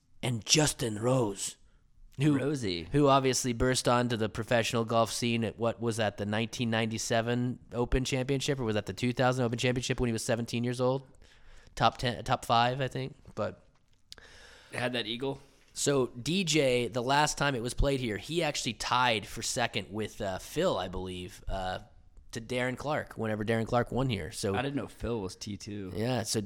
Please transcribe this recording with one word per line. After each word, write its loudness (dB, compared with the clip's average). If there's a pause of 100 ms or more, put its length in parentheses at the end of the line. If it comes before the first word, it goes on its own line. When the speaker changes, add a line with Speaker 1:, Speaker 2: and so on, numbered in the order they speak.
(220)
Speaker 1:
and -4
Justin 2
Rose, 0 (640)
who, 4
Speaker 2:
Rosie. -2
Speaker 1:
who 6
obviously 4
burst 2
onto 4
the 0
professional 0
golf 2
scene 0
at, -4
what -2
was 0
that, 0
the -4
nineteen -2
ninety-seven 0 (160)
Open 0
Championship, 0
or -2
was 0
that -2
the -8
two 0
thousand 2
Open 0
Championship 0
when 2
he 0
was -4
seventeen -2
years -2
old? 0 (680)
Top 4
ten, -2
top 0
five, 4
I 0
think. -6 (180)
But -4 (1120)
Speaker 2:
Had -2
that -4
eagle? -4 (340)
Speaker 1:
So 2 (140)
D 0
J, 4
the -2
last 4
time 2
it -4
was -4
played 2
here, -2
he -2
actually -2
tied 2
for -8
second -2
with, -6
uh, -4
Phil, -2
I -4
believe, -10
uh, -4 (520)
to -10
Darren -2
Clark -4
whenever -2
Darren 2
Clark 0
won 0
here. -2
So -2
Speaker 2:
I 0
didn't -4
know -4
Phil -6
was -8
T -8
two. -10
Speaker 1:
yeah, 0
so 0